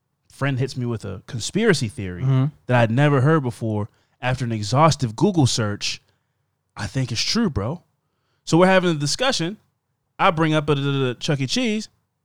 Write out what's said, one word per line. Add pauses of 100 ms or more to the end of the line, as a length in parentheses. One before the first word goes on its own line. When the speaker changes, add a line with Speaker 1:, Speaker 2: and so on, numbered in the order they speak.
(320)
Speaker 1:
Friend
hits
me
with
a
conspiracy
theory
Speaker 2:
Mm-hmm. (200)
Speaker 1:
that
I'd
never
heard
before. (320)
After
an
exhaustive
Google
search, (720)
I
think
it's
true,
bro. (640)
So
we're
having
a
discussion. (600)
I
bring
up
a,
a,
a
Chuck
E.
Cheese. (360)